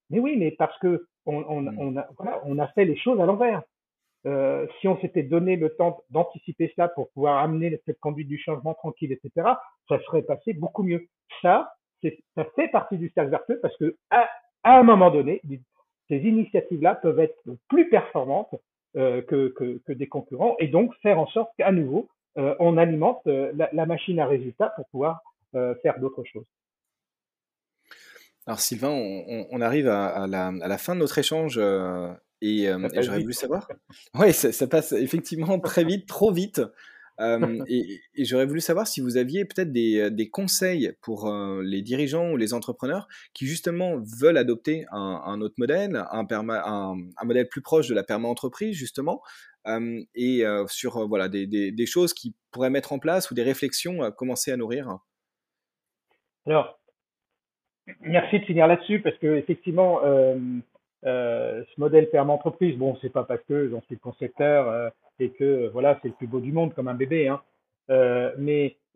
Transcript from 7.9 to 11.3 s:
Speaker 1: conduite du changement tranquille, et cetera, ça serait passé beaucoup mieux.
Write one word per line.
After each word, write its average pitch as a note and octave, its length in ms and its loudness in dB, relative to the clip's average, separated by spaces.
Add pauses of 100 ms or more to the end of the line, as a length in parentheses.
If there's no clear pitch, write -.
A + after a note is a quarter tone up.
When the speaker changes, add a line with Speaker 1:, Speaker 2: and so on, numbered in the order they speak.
Speaker 1:
conduite D3 300 -6
du D3 100 -6
changement D#3 360 -6
tranquille, D#3 360 -8
et C3 100 -4
cetera, E3+ 400 0 (280)
ça C#3 160 0
serait D#3+ 180 0
passé F3+ 300 -4
beaucoup F3+ 320 -4
mieux. E3+ 220 -2 (360)